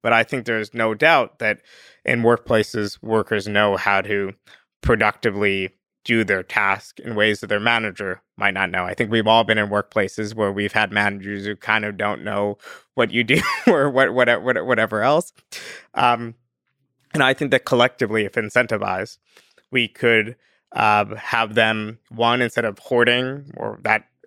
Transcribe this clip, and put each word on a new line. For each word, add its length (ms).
but 120
I 100
think 220
there's 260
no 220
doubt 460
that 200
in 200
workplaces, 800
workers 440
know 300
how 240
to 320
productively 920
do 180
their 220
task 560
in 160
ways 240
that 80
their 100
manager 640
might 180
not 160
know. 140
I 100
think 160
we've 160
all 160
been 160
in 100
workplaces 680
where 160
we've 200
had 200
managers 520
who 120
kind 280
of 120
don't 260
know 360
what 160
you 140
do 160
<laughs> 120
or 240
what, 240
what, 300
what, 220
whatever 360
else. 300
Um, 420
and 120
I 100
think 160
that 140
collectively, 600
if 100
incentivized, 840
we 160
could, 480
uh, 460
have 400
them, 420
one, 320
instead 240
of 140
hoarding 800
or 260
that 220